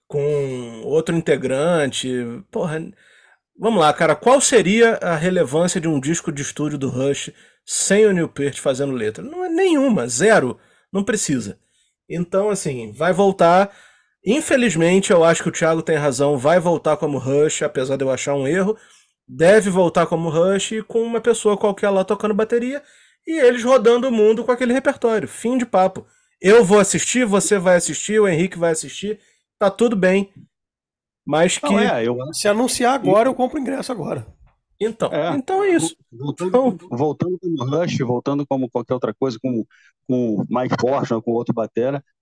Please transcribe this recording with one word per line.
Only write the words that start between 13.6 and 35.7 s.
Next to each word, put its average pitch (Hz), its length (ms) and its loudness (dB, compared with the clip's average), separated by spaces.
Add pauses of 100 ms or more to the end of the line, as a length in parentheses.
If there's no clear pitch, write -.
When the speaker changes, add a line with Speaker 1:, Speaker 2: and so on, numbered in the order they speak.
Speaker 1:
Infelizmente, 196 840 2
eu 170 100 6
acho 165 200 4
que 185 80 -6
o - 20 -4
Thiago 165 300 0
tem 160 140 -2
razão, 143 400 0
vai 151 220 4
voltar 160 380 0
como 147 220 -4
Rush, 143 440 0
apesar 135 340 -4
de 135 80 -4
eu 135 60 0
achar 135 240 -4
um 139 120 -2
erro. 190 300 0 (500)
Deve 185 440 4
voltar 175 360 2
como 165 240 -4
Rush 185 420 0
e 220 100 -6
com 226 200 -4
uma 233 180 -4
pessoa 220 360 0
qualquer 202 340 0
lá 190 140 2
tocando 208 300 -2
bateria 240 480 -2 (440)
e 320 140 -6
eles 247 240 4
rodando 240 440 4
o 254 40 0
mundo 220 320 4
com 247 80 0
aquele 240 220 0
repertório. 247 520 0
Fim 247 300 -4
de 247 80 -2
papo. 190 420 0 (340)
Eu 214 220 8
vou 202 160 4
assistir, 208 460 0
você 202 340 2
vai 180 180 4
assistir, 175 440 -2
o 202 80 4
Henrique 180 300 -2
vai 170 140 0
assistir, 196 460 -8 (400)
tá 202 120 2
tudo 226 260 0
bem. 190 340 2 (960)
Mas 160 360 2
Speaker 2:
Não, 294 80 -2
Speaker 1:
que 202 60 2
Speaker 2:
é, 156 300 0
eu 123 120 -2 (160)
Speaker 3:
Se - 140 -4
anunciar 240 460 0
agora, 233 340 2
eu 254 60 0
compro 254 240 -4
ingresso 269 320 -6
agora. 147 360 -8 (520)
Speaker 1:
Então, 220 320 -4
Speaker 2:
É. 170 260 -2
Speaker 1:
então 381 280 -2
é 392 60 2